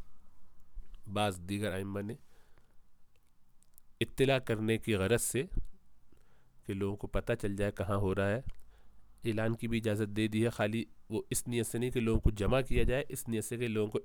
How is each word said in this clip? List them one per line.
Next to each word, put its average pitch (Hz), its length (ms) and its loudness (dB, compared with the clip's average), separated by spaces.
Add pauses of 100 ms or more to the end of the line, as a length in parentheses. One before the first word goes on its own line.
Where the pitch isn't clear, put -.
(1120)
بعض 101 260 0
دیگر 98 340 -2
ائمہ 98 260 -4
نے 101 140 -4 (1900)
اطلاع 131 400 2
کرنے 110 380 0
کی 110 180 0
غرض 98 260 4
سے 123 220 0 (1200)
کہ 104 80 -4
لوگوں 98 240 0
کو 95 100 -8
پتہ 101 340 0
چل 101 140 0
جائے 101 160 2
کہاں 101 260 0
ہو 95 180 4
رہا 98 140 2
ہے، 117 120 0 (840)
اعلان 113 320 2
کی 117 120 -4
بھی 117 100 2
اجازت 107 400 0
دے 107 100 4
دی 107 160 2
ہے، 117 60 4
خالی 110 360 0 (240)
وہ 107 200 -2
اس - 180 -2
نیت 117 180 2
سے - 120 -4
نہیں 123 140 0
کہ 127 80 0
لوگوں 113 200 6
کو - 100 6
جمع 107 320 4
کیا 123 220 6
جائے، 127 260 2
اس - 180 -8
نیت 113 180 0
سے 120 120 -6
کہ 120 100 -2
لوگوں 107 240 0
کو 113 140 0